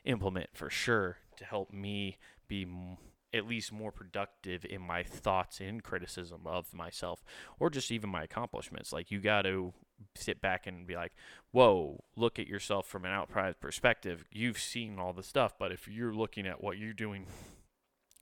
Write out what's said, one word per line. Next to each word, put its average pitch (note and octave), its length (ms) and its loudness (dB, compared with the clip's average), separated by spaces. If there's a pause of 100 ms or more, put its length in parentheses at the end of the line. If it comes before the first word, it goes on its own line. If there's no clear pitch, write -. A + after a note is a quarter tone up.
implement G2 480 0
for - 180 -6
sure G2+ 460 4 (220)
to - 60 -16
help G2+ 280 -4
me G2+ 460 -4 (300)
be G2 140 -2
m-, F2+ 360 -8 (340)
at A2 160 2
least A2+ 240 -4
more G#2+ 180 -6
productive F#2+ 720 -6
in F#2 180 -6
my F2 200 -2
thoughts - 560 0
and G2+ 240 -6
criticism F2 640 -6
of E2+ 280 -2
myself E2+ 500 -6 (340)
or E3 120 4
just C3+ 200 -2
even G#2+ 200 -2
my E2 140 -2
accomplishments. - 680 -6
Like, E2+ 180 -4
you G#2 100 -2
got G#2 220 6
to F#2+ 300 2 (420)
sit - 260 -2
back F#2 260 0
and F2+ 200 -10
be F2 80 -6
like, E2+ 180 -4 (380)
"Whoa, G2 540 8 (100)
look A2+ 240 2
at A2+ 80 -4
yourself G2 400 0
from F#2 180 -8
an F#2 60 -2
outside F#2+ 500 2
perspective. F2 720 2
You've A2 280 -2
seen A2 400 -4
all F#2 140 -2
the F#2 120 -8
stuff." B2 340 4
But F#2 140 -2
if - 160 -10
you're A2+ 260 -2
looking G#2+ 320 -2
at F2+ 160 -4
what G2 160 -4
you're A2 140 -6
doing G2+ 340 -4 (960)